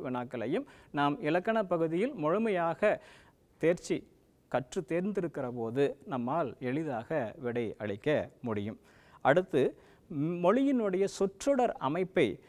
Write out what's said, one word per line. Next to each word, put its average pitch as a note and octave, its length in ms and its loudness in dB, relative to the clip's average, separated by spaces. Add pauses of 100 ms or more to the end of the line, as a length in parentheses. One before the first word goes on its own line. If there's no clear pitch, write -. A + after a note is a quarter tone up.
வினாக்களையும் B2+ 640 -4 (260)
நாம் C#3+ 300 0
இலக்கண F#3 420 0
பகுதியில் F3 500 0
முழுமையாக F3+ 920 0 (540)
தேர்ச்சி E3+ 500 0 (400)
கற்று C3+ 400 -2
தேர்ந்திருக்கிற E3+ 640 -4
போது B2 540 0
நம்மால் C#3+ 540 -2
எளிதாக B2+ 800 -4
விடை A#2+ 400 -4
அளிக்க G#2 520 -2 (120)
முடியும். G#2+ 380 -4 (420)
அடுத்து, D#3+ 560 4 (420)
மொழியினுடைய G3 840 2
சொற்றொடர் A#3 720 0
அமைப்பை D#3+ 720 0